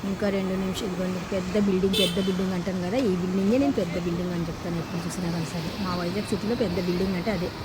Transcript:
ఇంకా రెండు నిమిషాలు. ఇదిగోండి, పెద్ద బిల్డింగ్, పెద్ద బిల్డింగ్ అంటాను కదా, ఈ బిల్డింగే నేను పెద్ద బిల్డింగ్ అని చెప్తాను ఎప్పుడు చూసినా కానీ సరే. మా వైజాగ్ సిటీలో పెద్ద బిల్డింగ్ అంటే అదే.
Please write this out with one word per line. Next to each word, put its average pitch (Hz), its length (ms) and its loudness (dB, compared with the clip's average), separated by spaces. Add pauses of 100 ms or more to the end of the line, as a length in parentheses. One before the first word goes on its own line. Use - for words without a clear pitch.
(100)
ఇంకా 196 160 0 (100)
రెండు 190 260 0
నిమిషాలు. 190 280 -2
ఇదిగోండి, 185 300 -2 (140)
పెద్ద 185 200 -2 (120)
బిల్డింగ్, 190 360 4
పెద్ద 175 140 2 (120)
బిల్డింగ్ 190 280 0
అంటాను 180 300 -2
కదా, 214 120 2 (120)
ఈ - 20 4 (100)
బిల్డింగే 196 420 4
నేను 277 160 2
పెద్ద 175 140 -2 (120)
బిల్డింగ్ 175 300 -2
అని 170 140 -2
చెప్తాను 170 320 -4
ఎప్పుడు 170 220 -4
చూసినా 175 300 -4
కానీ 165 200 -2
సరే. 165 160 -4 (140)
మా 180 160 0
వైజాగ్ 180 320 -2
సిటీలో 214 320 0
పెద్ద 175 120 0 (120)
బిల్డింగ్ 180 320 0
అంటే 208 160 0
అదే. 170 140 -2 (140)